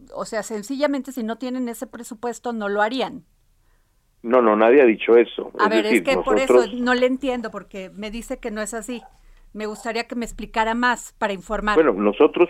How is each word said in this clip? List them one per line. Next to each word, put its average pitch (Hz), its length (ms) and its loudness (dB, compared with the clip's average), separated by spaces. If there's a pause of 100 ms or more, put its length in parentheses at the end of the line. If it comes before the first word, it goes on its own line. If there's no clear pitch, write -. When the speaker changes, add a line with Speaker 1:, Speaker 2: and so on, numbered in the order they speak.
(140)
Speaker 1:
o 190 120 -8
sea, 208 180 -6
sencillamente 269 680 -4
si 254 100 -6
no 220 140 -6
tienen 254 320 -6
ese 233 180 -10
presupuesto 240 640 -10
no 214 160 -4
lo 202 140 0
harían. 220 420 -4 (1000)
Speaker 2:
No, 123 200 2
no, 110 160 4
nadie 117 240 8
ha 131 40 8
dicho 113 300 4
eso. 117 420 2
Speaker 1:
A - 60 0
Speaker 2:
Es 208 60 2
Speaker 1:
ver, 220 140 2
Speaker 2:
decir, - 160 2
Speaker 1:
es - 40 -6 (140)
que - 40 -2
por 262 140 0
Speaker 2:
nosotros 247 300 4
Speaker 1:
eso 208 120 -8
no 247 160 0
le 247 120 2
entiendo, 254 460 -2
porque 190 380 -14
me 202 220 -12
dice 233 280 -10
que 240 120 -8
no 214 100 -8
es 214 120 -8
así. 226 280 -8 (520)
Me 214 120 -8
gustaría 214 420 -6
que - 80 -10
me 240 100 -6
explicara 220 500 -4
más 240 420 -2
para 208 160 -2
informar. 208 420 -4
Speaker 2:
Bueno, 156 180 6
nosotros 143 560 4